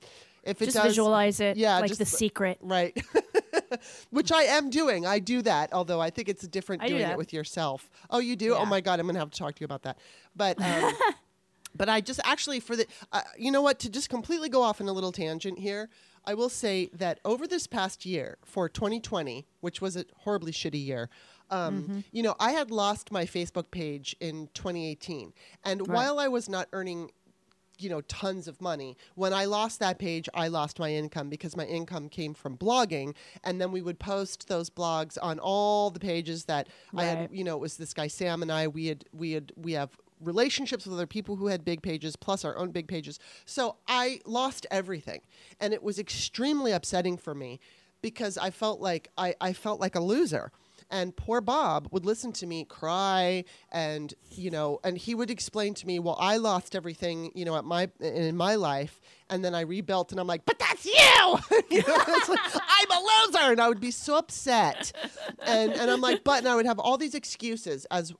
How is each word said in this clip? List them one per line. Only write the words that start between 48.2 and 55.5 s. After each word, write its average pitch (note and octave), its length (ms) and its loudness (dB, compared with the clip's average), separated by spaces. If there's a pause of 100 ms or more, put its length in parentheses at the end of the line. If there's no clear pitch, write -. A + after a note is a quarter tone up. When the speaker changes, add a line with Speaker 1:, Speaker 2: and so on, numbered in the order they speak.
Speaker 1:
I F#3 120 -2
felt G#3+ 300 -2
like, F3+ 280 -2 (100)
I, F3+ 220 0
I F#3 120 0
felt - 280 -4
like F#3 160 -2
a F3 40 2
loser. F#3+ 520 0 (380)
And F#3 260 -4
poor A#3 240 0
Bob G3 520 0
would F3+ 120 -2
listen A3+ 300 -2
to F3+ 120 -8
me E3 200 -6
cry F#3 800 2 (280)
and, D3+ 400 -4 (180)
you F#3 200 -6
know, D3+ 340 0
and F3+ 140 0
he A3+ 160 -4
would A3+ 160 -2
explain G#3 440 -2